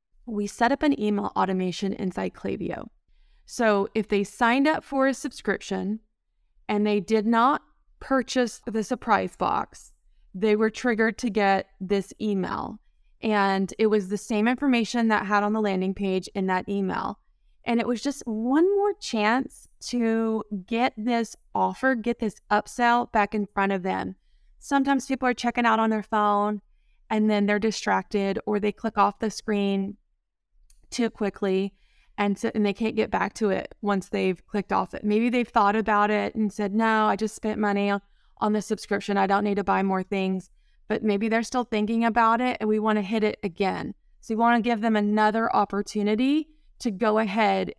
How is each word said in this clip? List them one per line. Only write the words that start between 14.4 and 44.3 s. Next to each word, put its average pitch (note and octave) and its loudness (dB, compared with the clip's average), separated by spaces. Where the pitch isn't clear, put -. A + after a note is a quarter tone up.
information A#3+ 2
that G#3+ 2
had G3+ 2
on G#3 0
the A3 0
landing F#3+ 0
page F#3 -2
in F#3+ -2
that F#3 -2
email. G3 -4
And A#3+ 0
it - -2
was A#3 -2
just C#4 -4
one A#3+ 2
more G4+ 2
chance A3+ -2
to A3+ 0
get A#3 0
this A#3 -2
offer, G3 0
get A#3 -4
this G#3+ -4
upsell A#3+ 2
back G#3 2
in G#3 -2
front G3 0
of F#3+ -2
them. F#3+ -4
Sometimes C#4 0
people C4 -2
are B3 2
checking A#3+ -2
out A3 4
on A3 2
their G#3+ -2
phone G#3 0
and G#3+ 2
then G#3 2
they're G#3 2
distracted G3 -2
or G#3+ -2
they G#3 0
click - -6
off G3+ 2
the A3+ -2
screen G3 -2
too A3+ -2
quickly G3 -2
and G3+ 0
so, A3+ -4
and G#3 2
they G3+ 0
can't A3 -4
get G#3+ 0
back G3 -2
to G#3+ 0
it - -4
once G3+ -2
they've F#3+ -2
clicked G3+ -4
off F#3+ 0
it. - -10
Maybe G#3+ 2
they've A#3+ 0
thought G#3 4
about G#3 2
it G#3 0
and G#3+ -2
said, G3+ -4
"No, A3 2
I G3+ 2
just G#3 -4
spent G#3+ -4
money G3+ 2
on, G3+ 0
on G#3+ 2
the G#3+ 0
subscription. G3+ -2
I G3 2
don't G3+ 2
need G3+ 0
to G3+ 0
buy F#3+ 0
more F#3+ 0
things." F#3+ -4
But - -2
maybe G#3 0
they're A3+ 0
still B3 -2
thinking A3+ 0
about A#3 2
it B3+ 0
and G#3+ 0
we G#3+ 2
wanna G#3+ 2
hit G#3 -2
it G#3+ 0
again. F#3 -4
So - -8